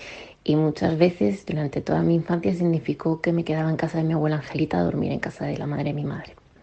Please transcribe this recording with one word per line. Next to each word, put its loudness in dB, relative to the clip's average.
Y 2
muchas 2
veces, 2
durante -2
toda 0
mi 4
infancia, 0
significó 0
que 0
me 0
quedaba 0
en 0
casa -2
de 0
mi 2
abuela 2
Angelita -2
a 2
dormir 0
en -4
casa -8
de -4
la -8
madre -2
de -2
mi -4
madre, -8